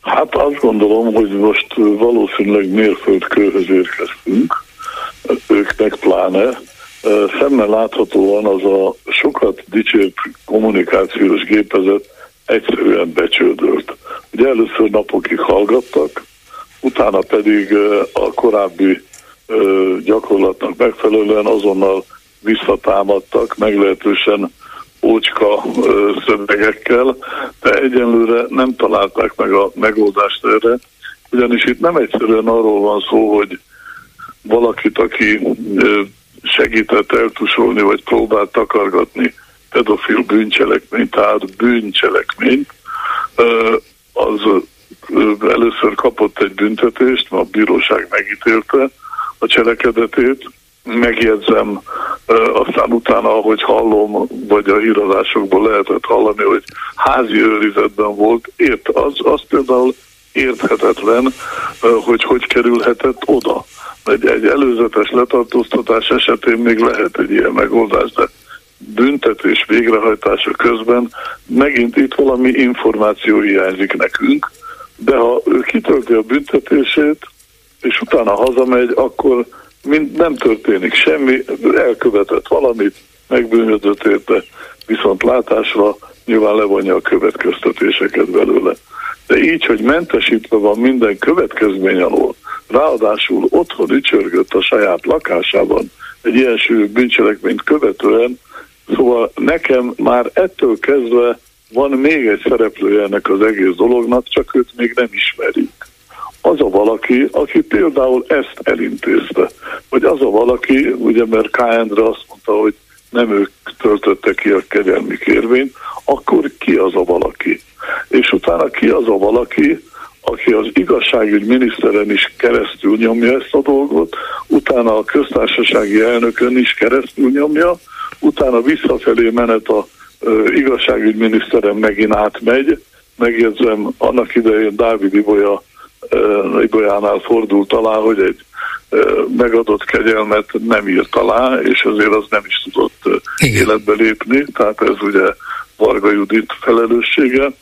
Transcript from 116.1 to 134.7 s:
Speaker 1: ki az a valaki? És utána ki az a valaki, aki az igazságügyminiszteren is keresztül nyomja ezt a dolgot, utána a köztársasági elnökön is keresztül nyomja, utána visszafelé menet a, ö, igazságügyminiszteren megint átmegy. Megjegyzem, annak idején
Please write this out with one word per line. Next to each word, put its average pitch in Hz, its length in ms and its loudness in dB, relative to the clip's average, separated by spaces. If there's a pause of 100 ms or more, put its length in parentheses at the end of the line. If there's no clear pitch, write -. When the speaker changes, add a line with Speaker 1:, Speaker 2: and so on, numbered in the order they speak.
Speaker 1:
ki - 180 0
az 95 200 0
a 92 80 2
valaki? - 580 -2 (460)
És - 240 2
utána 170 380 0
ki - 180 0
az 117 200 2
a 104 100 2
valaki, 113 640 0 (380)
aki - 300 -2
az 107 220 0
igazságügyminiszteren 107 1400 0
is - 260 -2
keresztül 160 600 0
nyomja 117 420 2
ezt - 140 -8
a 143 80 2
dolgot, 143 540 0 (320)
utána 120 500 2
a 107 60 0
köztársasági 110 1000 0
elnökön 120 560 0
is 123 160 0
keresztül 131 580 0
nyomja, 151 480 0 (400)
utána 131 420 2
visszafelé 120 680 0
menet 113 380 0
a, 107 200 0 (320)
ö, 110 340 2
igazságügyminiszteren 110 1200 0
megint 107 400 0
átmegy. 117 680 0 (340)
Megjegyzem, 113 800 0
annak - 380 0
idején 110 400 2